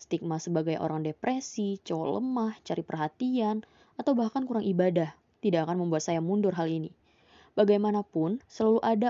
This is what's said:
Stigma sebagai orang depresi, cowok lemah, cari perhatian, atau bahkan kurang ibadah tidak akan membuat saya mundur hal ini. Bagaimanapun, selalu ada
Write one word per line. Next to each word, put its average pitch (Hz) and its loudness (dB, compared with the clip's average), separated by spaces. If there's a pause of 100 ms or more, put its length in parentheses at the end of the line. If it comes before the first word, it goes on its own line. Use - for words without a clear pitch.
Stigma 165 -4
sebagai 160 -2
orang 156 -2
depresi, 202 -4
cowok 160 -2
lemah, 233 -2 (120)
cari 170 -4
perhatian, 214 -2 (340)
atau 262 0
bahkan 240 0
kurang 240 -2
ibadah 175 2 (260)
tidak 165 2
akan 175 -2
membuat 160 0
saya 165 0
mundur 190 0
hal 165 -2
ini. 160 -4 (640)
Bagaimanapun, 208 2
selalu 220 4
ada 226 2